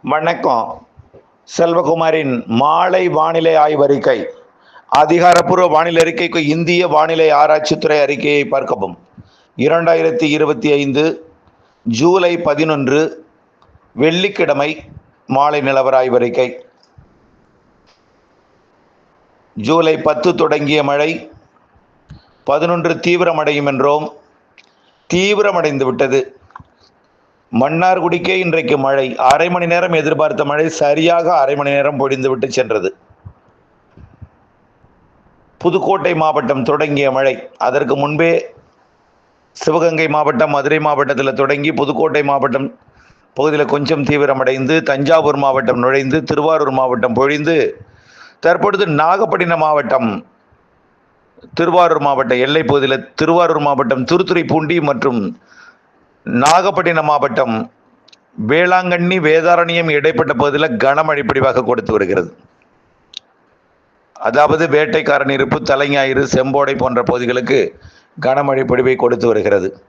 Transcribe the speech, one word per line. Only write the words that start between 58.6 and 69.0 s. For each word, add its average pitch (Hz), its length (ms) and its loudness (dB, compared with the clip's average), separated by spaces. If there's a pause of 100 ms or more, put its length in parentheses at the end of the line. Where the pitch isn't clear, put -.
வேதாரண்யம் 170 680 2
இடைப்பட்ட 151 460 0
பகுதியில 143 260 0 (160)
கனமழை 143 460 0
பொழிவாக 131 400 0
கொடுத்து 113 260 -2
வருகிறது. 92 340 0 (2000)
அதாவது 147 360 2 (120)
வேட்டைக்காரன் 139 600 0
இருப்பு, 139 220 -2 (120)
தலைஞாயிறு, 139 540 0 (100)
செம்போடை 135 480 0
போன்ற 123 280 0
பகுதிகளுக்கு 123 500 -2 (640)
கனமழை 135 440 0
பொழிவை 127 320 2